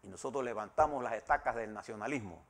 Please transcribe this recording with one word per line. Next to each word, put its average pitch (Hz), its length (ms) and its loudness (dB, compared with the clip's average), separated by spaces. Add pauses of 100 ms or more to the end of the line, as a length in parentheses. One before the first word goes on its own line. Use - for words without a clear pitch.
Y 98 60 -14
nosotros 127 340 -2
levantamos 123 600 2
las 113 100 0
estacas 120 420 2
del 110 200 -2
nacionalismo 107 760 -6